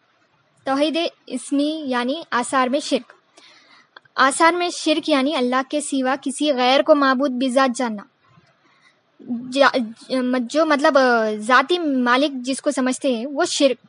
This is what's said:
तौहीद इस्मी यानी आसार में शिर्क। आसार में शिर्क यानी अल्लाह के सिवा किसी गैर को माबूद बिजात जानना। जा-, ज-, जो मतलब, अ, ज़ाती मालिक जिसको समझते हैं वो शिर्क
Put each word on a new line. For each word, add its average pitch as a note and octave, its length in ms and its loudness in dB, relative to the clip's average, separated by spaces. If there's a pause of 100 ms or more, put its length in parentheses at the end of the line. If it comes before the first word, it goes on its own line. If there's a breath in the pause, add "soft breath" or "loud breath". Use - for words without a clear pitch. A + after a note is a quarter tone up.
(640)
तौहीद C#4+ 320 0 (320)
इस्मी D4 580 -4
यानी B3+ 360 -4 (100)
आसार B3 360 0
में C#4 100 0
शिर्क। - 340 -4 (1040 soft breath)
आसार E4 360 4
में F4 160 -2
शिर्क D#4 380 -2
यानी C#4+ 240 2
अल्लाह B3+ 300 0
के D4 180 -4
सिवा C4+ 340 -2
किसी D4 380 -2
गैर B3+ 280 4
को D4+ 140 4
माबूद C4+ 380 2
बिजात C4 380 0
जानना। A3+ 360 -6 (1120 soft breath)
जा-, B3+ 540 0
ज-, B3+ 680 -4
जो C#4+ 240 0
मतलब, D4 320 2
अ, A#3 400 2
ज़ाती C4 420 2
मालिक C4+ 640 0
जिसको C4 300 -4
समझते B3+ 440 -2
हैं A3+ 120 -6
वो D4 200 -2
शिर्क C4+ 300 2 (120)